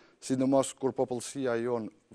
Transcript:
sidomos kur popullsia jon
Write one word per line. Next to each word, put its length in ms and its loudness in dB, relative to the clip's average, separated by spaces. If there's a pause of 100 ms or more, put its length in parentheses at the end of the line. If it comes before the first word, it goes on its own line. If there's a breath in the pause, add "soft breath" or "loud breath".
(220 soft breath)
sidomos 560 2
kur 160 -2
popullsia 640 -2
jon 320 -2 (260)